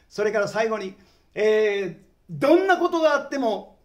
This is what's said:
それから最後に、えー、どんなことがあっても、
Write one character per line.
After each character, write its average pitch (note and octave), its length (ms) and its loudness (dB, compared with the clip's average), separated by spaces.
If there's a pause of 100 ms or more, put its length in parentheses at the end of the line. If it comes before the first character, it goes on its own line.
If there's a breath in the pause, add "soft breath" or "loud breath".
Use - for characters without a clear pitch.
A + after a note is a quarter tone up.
そ - 160 -6
れ G#3+ 80 0
か G#3+ 80 -2
ら G3+ 80 -2
最 A3+ 220 -2
後 A3 80 -4
に、 F#3+ 180 -10 (380 soft breath)
え G#3 680 0
ー、 - 60 -20 (220)
ど A3 260 4
ん F#4+ 120 2
な F4+ 100 4
こ E4+ 120 0
と E4+ 120 -2
が D#4 120 4
あ C#4 100 0
っ C#4 60 -16
て C#4 80 -6
も、 G#3+ 480 -4